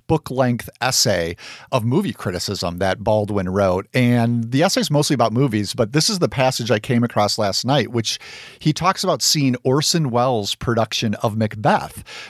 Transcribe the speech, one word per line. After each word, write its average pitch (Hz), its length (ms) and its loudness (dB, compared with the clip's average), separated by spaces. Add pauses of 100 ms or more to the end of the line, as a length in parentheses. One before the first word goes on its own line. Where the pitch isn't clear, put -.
book-length 127 640 0 (100)
essay 92 540 0 (360)
of 120 140 0
movie 147 280 0
criticism 90 680 -4
that 95 240 -2
Baldwin 101 460 0
wrote. 95 440 2
And 120 580 2
the 131 120 2
essay's 196 260 0
mostly 151 240 2
about 117 200 2
movies, 110 420 0
but 113 180 0
this 156 160 0
is 208 80 -2
the 165 120 0
passage 123 420 0
I 107 80 2
came 120 240 0
across 107 340 0
last 101 260 -2
night, 127 280 0
which 117 260 -4 (420)
he 156 120 2
talks 175 320 0
about 165 180 0
seeing 135 440 2
Orson 147 440 2
Welles' 117 460 0
production 113 600 0
of 110 200 -2
Macbeth 110 720 0 (240)